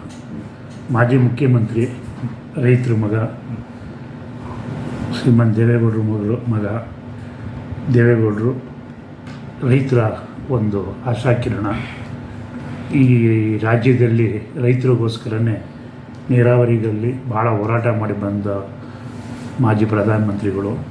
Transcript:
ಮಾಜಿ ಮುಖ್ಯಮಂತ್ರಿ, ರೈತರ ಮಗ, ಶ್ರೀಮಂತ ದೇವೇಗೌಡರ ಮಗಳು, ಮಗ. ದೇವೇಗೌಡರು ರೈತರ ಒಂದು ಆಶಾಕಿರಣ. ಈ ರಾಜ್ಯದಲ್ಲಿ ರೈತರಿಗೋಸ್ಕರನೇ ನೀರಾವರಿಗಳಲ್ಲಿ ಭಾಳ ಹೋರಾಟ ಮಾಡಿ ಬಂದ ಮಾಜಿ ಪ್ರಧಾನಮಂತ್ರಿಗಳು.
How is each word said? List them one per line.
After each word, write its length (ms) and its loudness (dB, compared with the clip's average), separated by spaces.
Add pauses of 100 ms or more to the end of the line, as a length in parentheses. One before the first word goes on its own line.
(920)
ಮಾಜಿ 260 6
ಮುಖ್ಯಮಂತ್ರಿ, 680 4 (720)
ರೈತರ 360 4
ಮಗ, 220 2 (2000)
ಶ್ರೀಮಂತ 420 4
ದೇವೇಗೌಡರ 420 4
ಮಗಳು, 540 -2
ಮಗ. 140 0 (1300)
ದೇವೇಗೌಡರು 680 4 (1080)
ರೈತರ 440 4 (360)
ಒಂದು 460 0 (100)
ಆಶಾಕಿರಣ. 600 0 (1300)
ಈ 100 6 (520)
ರಾಜ್ಯದಲ್ಲಿ 840 4 (200)
ರೈತರಿಗೋಸ್ಕರನೇ 1000 2 (680)
ನೀರಾವರಿಗಳಲ್ಲಿ 1000 2
ಭಾಳ 200 0
ಹೋರಾಟ 380 0
ಮಾಡಿ 260 0
ಬಂದ 320 -4 (1120)
ಮಾಜಿ 260 4
ಪ್ರಧಾನಮಂತ್ರಿಗಳು. 880 0 (180)